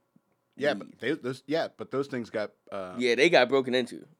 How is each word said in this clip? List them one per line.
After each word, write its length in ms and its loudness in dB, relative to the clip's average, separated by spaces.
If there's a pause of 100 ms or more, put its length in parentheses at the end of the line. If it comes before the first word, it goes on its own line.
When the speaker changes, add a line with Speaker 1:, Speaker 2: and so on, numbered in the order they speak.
(560)
Speaker 1:
Yeah, 200 -2
Speaker 2:
weed. 40 -10
Speaker 1:
but 220 -18
they, 140 -2
those, 300 -8
yeah, 300 -2
but 160 -14
those 160 -4
things 220 -8
got, 220 -4 (200)
uh, 260 -10
Speaker 2:
Yeah, 180 2
they 140 6
got 200 6
broken 260 2
into. 300 -2 (140)